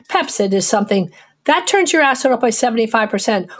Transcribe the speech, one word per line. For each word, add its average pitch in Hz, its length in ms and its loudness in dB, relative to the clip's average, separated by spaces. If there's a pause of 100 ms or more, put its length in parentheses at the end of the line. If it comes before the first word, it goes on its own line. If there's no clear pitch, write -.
Pepcid 214 420 -2
is 196 160 0
something 202 440 0 (320)
that 330 240 0
turns 381 260 2
your 320 80 4
acid 269 300 2
up 247 100 0
by 247 80 2
seventy-five 226 600 0
percent, 196 480 -2